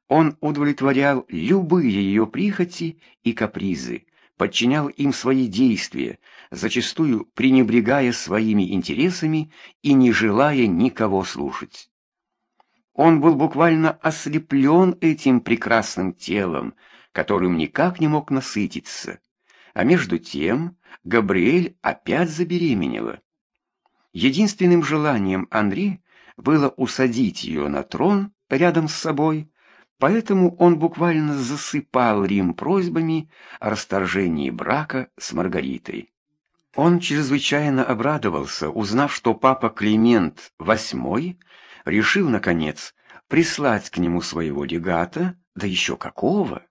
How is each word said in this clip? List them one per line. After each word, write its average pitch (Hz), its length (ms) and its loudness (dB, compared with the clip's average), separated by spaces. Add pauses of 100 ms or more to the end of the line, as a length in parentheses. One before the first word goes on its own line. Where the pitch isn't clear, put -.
Он 151 320 4
удовлетворял 143 880 0
любые 156 640 2
её 101 340 2
прихоти 175 760 -4 (200)
и 117 120 -2
капризы, 85 720 -6 (320)
подчинял 127 500 0
им 139 240 -2
свои 131 360 0
действия, 92 680 -2 (320)
зачастую 120 760 -2
пренебрегая 123 880 2
своими 104 580 0
интересами 156 800 -2 (300)
и 147 100 2
не 127 220 6
желая 117 520 2
никого 98 600 0
слушать. - 640 -10 (1040)
Он 160 260 4
был 156 160 4
буквально 160 560 2
ослеплён 156 1120 2
этим 143 400 2
прекрасным 104 720 -2
телом, 82 600 -4 (380)
которым 90 460 0
никак 160 420 -2
не 160 80 0
мог 151 240 -2
насытиться. - 880 -6 (540)
А - 100 -2
между 120 360 2
тем 117 580 -4 (260)
Габриэль 104 800 0
опять - 480 -2
забеременела. 135 920 -2 (960)
Единственным 175 680 2
желанием 135 680 -2
Анри 104 500 -2 (340)
было 143 340 2
усадить 123 760 -2
её 73 240 -4
на 71 140 -4
трон 196 500 0 (160)
рядом 156 400 2
с 156 40 -8
собой, 156 560 -2 (500)
поэтому 185 580 2
он 175 200 6
буквально 156 600 0
засыпал 127 880 0
Рим 95 280 0
просьбами 160 760 -2 (300)
о 107 100 -4
расторжении 92 800 -2
брака 127 580 -4 (100)
с - 140 -12
Маргаритой. 69 800 -6 (640)
Он 170 240 4
чрезвычайно 143 840 -2
обрадовался, 107 840 -4
узнав, 107 440 -2
что - 200 0
папа 131 360 0
Климент 107 920 2
восьмой 98 800 -4 (460)
решил, 107 440 0
наконец, 85 640 -2 (340)
прислать 143 600 0
к - 80 -16
нему 87 240 0
своего 76 440 -6
легата, 87 720 -4 (180)
да 101 120 -8
ещё 90 280 -4
какого. - 760 -4